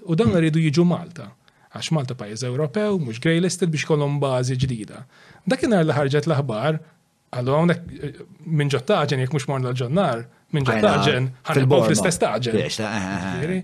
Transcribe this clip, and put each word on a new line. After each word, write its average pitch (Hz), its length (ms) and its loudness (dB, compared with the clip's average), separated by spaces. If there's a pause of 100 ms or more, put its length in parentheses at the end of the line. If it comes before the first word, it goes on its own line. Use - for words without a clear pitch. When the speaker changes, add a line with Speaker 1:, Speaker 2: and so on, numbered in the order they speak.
Speaker 1:
u 170 120 0
dawn 220 160 4
Speaker 2:
Mm. 180 60 2
Speaker 1:
iridu 160 200 2
jiġu 160 260 2
Malta. - 460 -2 (420)
Għax - 200 -10
Malta 131 220 -2
pajjiż 110 340 -10
Ewropew, 190 500 -2
mhux 120 220 -6
grey 165 200 2
listed 180 300 0
biex 151 140 -2
kollhom 143 360 0
bażi 131 360 0
ġdida. 123 460 -4 (440)
Dakinhar 226 380 2
li 156 80 2
ħarġet 143 340 2
l-aħbar, 139 520 0 (540)
għallu 127 200 -2
hawnhekk, 175 300 2 (200)
eh, 143 100 -8 (340)
minn 147 260 0
ġottaġen, 143 480 0
jekk 127 160 -2
mhux 131 120 -4
morna 131 220 -2
l-ġonnar, 127 520 0 (280)
minn 143 140 0
Speaker 2:
Għajna 113 160 2
Speaker 1:
ġottaġen, 107 460 4 (180)
ħanibqgħu 151 140 0
Speaker 2:
fil-Borma. 131 280 6
Speaker 1:
fl-istess 185 320 2
taġen. 113 380 0
Speaker 2:
Biex 78 200 -2
ta-, 107 120 -4
eh, 110 80 -4
eh, 98 200 -4
eh. 92 180 -4
Speaker 1:
Ġifieri, 175 300 -4